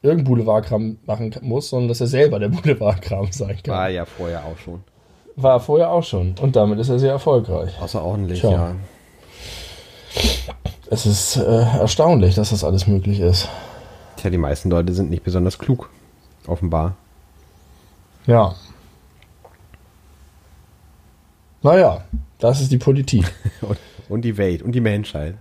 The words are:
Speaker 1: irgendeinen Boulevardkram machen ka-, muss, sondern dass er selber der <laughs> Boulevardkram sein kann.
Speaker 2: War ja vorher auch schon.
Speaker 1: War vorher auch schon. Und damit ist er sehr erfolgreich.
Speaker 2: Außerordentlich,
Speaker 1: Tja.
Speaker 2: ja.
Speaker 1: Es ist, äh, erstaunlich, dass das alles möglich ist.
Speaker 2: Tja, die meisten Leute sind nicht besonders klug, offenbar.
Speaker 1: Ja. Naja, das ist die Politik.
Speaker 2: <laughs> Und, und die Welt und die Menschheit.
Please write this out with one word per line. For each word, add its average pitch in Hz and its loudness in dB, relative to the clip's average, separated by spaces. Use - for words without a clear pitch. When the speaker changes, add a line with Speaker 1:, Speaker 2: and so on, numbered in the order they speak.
Speaker 1:
irgendeinen 151 2
Boulevardkram 110 0
machen 110 -6
ka-, 117 -14
muss, 131 -4
sondern 123 -2
dass 117 -4
er 123 0
selber 131 2
der 104 -2
<laughs> - -
Boulevardkram 104 0
sein 95 -6
kann. 135 -6
Speaker 2:
War 92 -2
ja 87 -6
vorher 85 -8
auch 80 -12
schon. 87 -16
Speaker 1:
War 131 6
vorher 165 2
auch 175 2
schon. 92 -2
Und 135 2
damit 104 2
ist 120 -2
er 123 2
sehr 135 2
erfolgreich. 110 0
Speaker 2:
Außerordentlich, 90 -4
Speaker 1:
Tja. 107 4
Speaker 2:
ja. 87 0
Speaker 1:
Es 110 0
ist, 104 0
äh, 110 2
erstaunlich, 107 4
dass 104 0
das 104 0
alles 90 0
möglich 101 2
ist. 87 2
Speaker 2:
Tja, 98 -4
die 90 0
meisten 73 -2
Leute 87 2
sind 90 -2
nicht 90 -4
besonders 90 -2
klug, - -4
offenbar. 85 -2
Speaker 1:
Ja. 110 4
Naja, 156 4
das 127 0
ist 135 0
die 127 2
Politik. 135 0
Speaker 2:
<laughs> - -6
Und, 101 -4
und 113 -4
die 113 -4
Welt 92 -2
und 120 -6
die 123 0
Menschheit. 101 -4